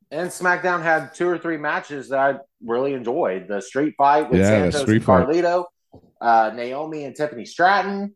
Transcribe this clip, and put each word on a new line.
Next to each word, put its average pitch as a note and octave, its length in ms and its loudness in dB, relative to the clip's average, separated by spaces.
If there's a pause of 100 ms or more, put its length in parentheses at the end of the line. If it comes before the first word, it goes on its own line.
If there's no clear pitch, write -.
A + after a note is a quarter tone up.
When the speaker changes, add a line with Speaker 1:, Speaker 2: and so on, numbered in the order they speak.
(120)
Speaker 1:
And E3 180 -6
SmackDown F3+ 540 -2
had D#3 320 0
two F3 120 0
or F3 120 0
three E3 180 -4
matches D3 520 -6
that C3+ 100 0
I C#3 160 2 (280)
really B2+ 300 -2
enjoyed. A#2 540 -4
The G2+ 140 -6
street C#3+ 360 -4
fight D3 320 2
with F#2 100 4
Speaker 2:
Yeah, G2+ 280 4
the E2+ 40 0
Speaker 1:
Santos - 100 -2
Speaker 2:
street G#2+ 160 4
Speaker 1:
and - 80 0
Speaker 2:
fight. - 220 4
Speaker 1:
Carlito, F3 380 0 (560)
uh, A2+ 320 4
Naomi C#3+ 520 -8
and C3 100 -12
Tiffany B2 300 -6
Stratton, G3 720 0